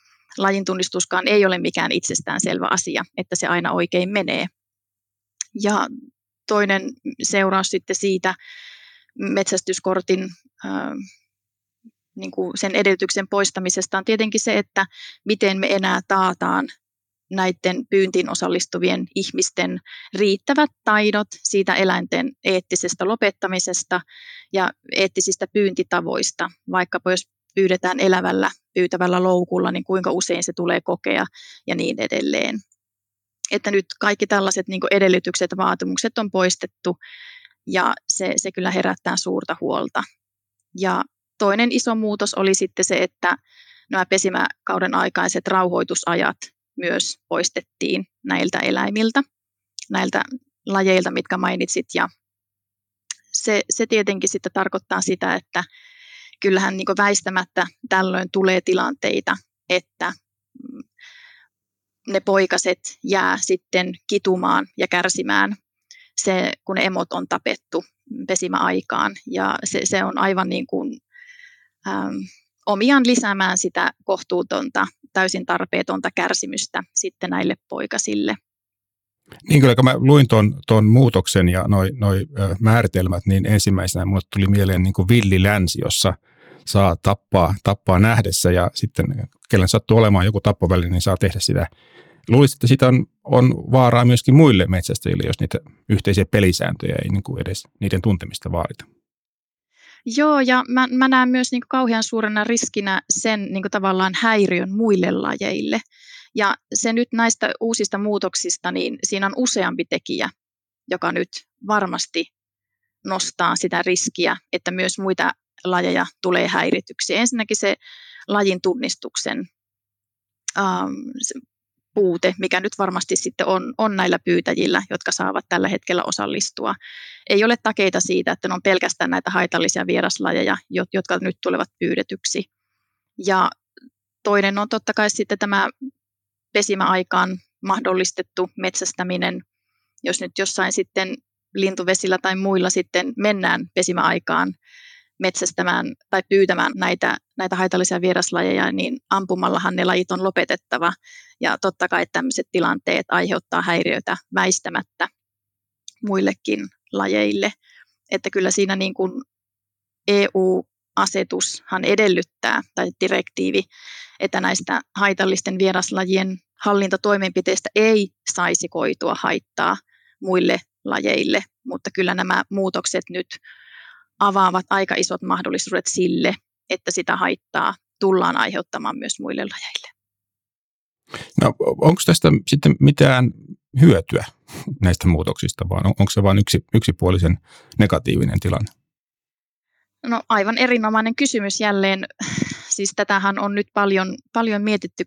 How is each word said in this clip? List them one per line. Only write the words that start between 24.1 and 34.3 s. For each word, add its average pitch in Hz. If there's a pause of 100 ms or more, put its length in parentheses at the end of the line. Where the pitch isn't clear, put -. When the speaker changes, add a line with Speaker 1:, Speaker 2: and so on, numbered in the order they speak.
Speaker 1:
ja 190 (240)
eettisistä 190
pyyntitavoista, 180 (220)
vaikkapa 180
jos 180 (340)
pyydetään 185
elävällä 190 (220)
pyytävällä 180
loukulla, 180
niin 175
kuinka 185
usein 175
se 175
tulee 180
kokea 190 (420)
ja -
niin -
edelleen. - (920)
Että 202
nyt 196 (140)
kaikki 202
tällaiset 196